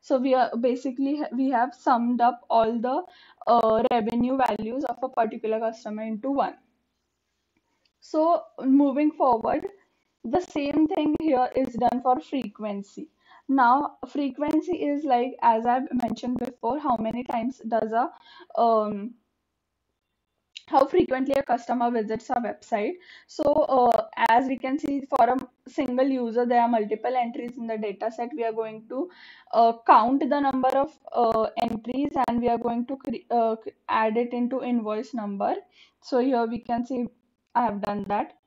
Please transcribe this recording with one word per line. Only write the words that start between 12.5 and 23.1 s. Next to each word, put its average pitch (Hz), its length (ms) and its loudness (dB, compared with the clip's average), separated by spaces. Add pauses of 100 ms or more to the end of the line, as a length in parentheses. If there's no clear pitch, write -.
Now 269 480 4 (100)
frequency 294 760 -2
is 285 180 -2
like, 262 380 0
as 226 240 4
I've 254 260 0
mentioned 247 460 -2
before, 247 420 -4
how 285 180 0
many 220 260 -4
times 247 440 -6
does 220 240 0
a, 240 180 0 (520)
um, 214 540 0 (1500)
how 277 180 4
frequently 277 480 0
a 277 80 2
customer 240 480 -2
visits 220 400 -4
our 240 140 -2
website. 226 480 -4 (340)